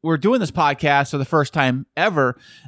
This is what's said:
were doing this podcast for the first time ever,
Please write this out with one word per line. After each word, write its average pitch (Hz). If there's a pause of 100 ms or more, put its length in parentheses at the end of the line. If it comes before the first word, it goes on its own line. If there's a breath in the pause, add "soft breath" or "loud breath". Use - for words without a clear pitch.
were 160
doing 214
this 165
podcast 143
for 143
the 135
first 151
time 135 (120)
ever, 151 (320 loud breath)